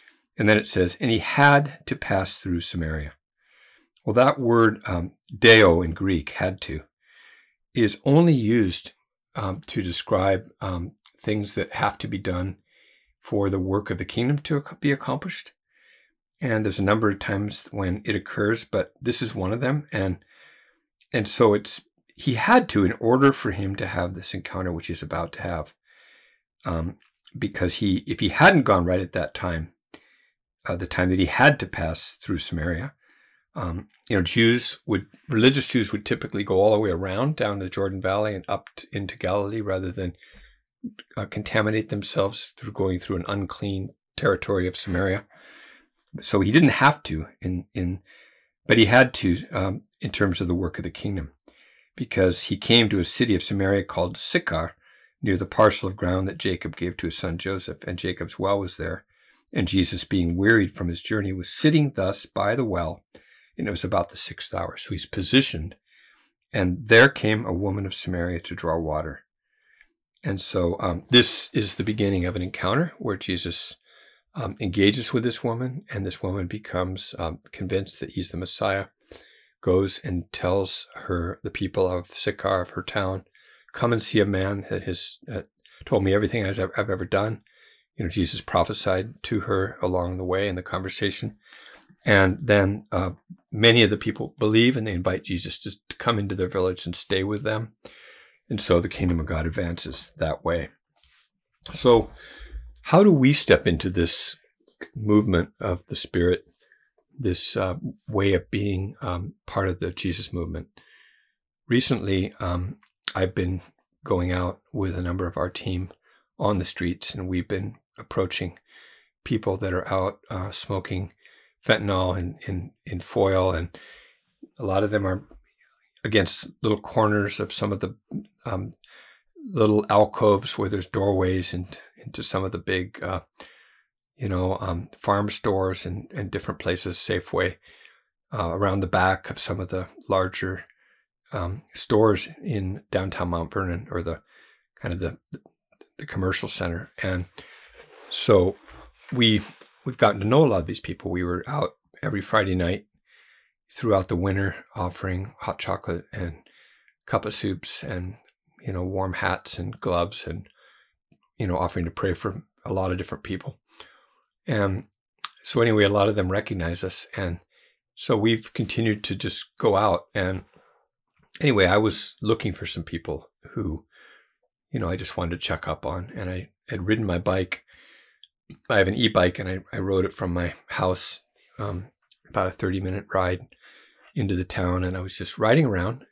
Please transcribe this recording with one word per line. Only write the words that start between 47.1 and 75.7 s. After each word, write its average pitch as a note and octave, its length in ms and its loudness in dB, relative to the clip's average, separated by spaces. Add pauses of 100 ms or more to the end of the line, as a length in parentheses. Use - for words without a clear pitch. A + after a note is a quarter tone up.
in, F#2 340 -4
in, F2+ 260 -4 (640)
but G#2 120 6
he A2 80 10
had B2+ 280 8
to, F2 240 2 (140)
um, F#2+ 300 -2 (180)
in A2+ 100 -4
terms G2 300 2
of F2+ 80 -2
the F2+ 60 0
work F2+ 240 -4
of E2+ 60 -6
the E2+ 60 -8
kingdom, F#2 420 -8 (640)
because - 500 0
he - 120 -4
came A2+ 320 4
to G2+ 100 0
a F2 60 0
city A2+ 300 0
of F2 80 0
Samaria G2 420 0
called E2+ 320 -4
Sychar, E2 600 -4 (460)
near G2 140 2
the F2+ 100 -2
parcel G2+ 420 4
of F#2+ 80 -8
ground F#2 320 0
that G2 100 -6
Jacob F2 380 -4
gave F2 220 -6
to - 80 -4
his D#2+ 100 -4
son E2+ 220 -4
Joseph, F#2+ 460 -6
and F2+ 140 -6
Jacob's F2 400 -6
well G2 200 2
was F#2+ 180 -8
there. E2 280 -8 (480)
And G2 140 0
Jesus, F#2 380 0
being F2 320 0
wearied G2+ 380 4
from F2 140 -4
his E2+ 140 -6
journey, G2+ 300 -2
was F#2 160 -8
sitting D3+ 460 2
thus G2 320 -2
by G2+ 280 -2
the C3 100 0
well, E2+ 380 -4 (560)
and - 80 -4
it G#2+ 40 -2
was F2+ 140 -4
about F2+ 260 0
the - 60 -16
sixth - 380 -8
hour. F2 220 -6
So - 140 -12
he's F#2 160 -6
positioned, F#2+ 680 0 (760)
and F#2 340 0
there A#2 220 10
came A2 360 0
a - 80 -4
woman G2 340 -2
of F#2 80 -8
Samaria F2 460 -4
to - 140 -12
draw E2 240 -2
water. D#2 460 -4 (1000)
And G2 180 -4
so, F2 400 0
um, E2+ 300 -2
this - 440 4
is G#2 220 -2
the B2+ 80 -2
beginning G2 420 2
of F2 100 -4
an F2+ 60 -2
encounter A2 560 -2
where A#2 180 -4
Jesus, - 600 -6 (580)
um, G#2 260 -6
engages G#2 540 2
with A#2+ 80 2
this A#2+ 200 -2
woman, B2+ 460 -4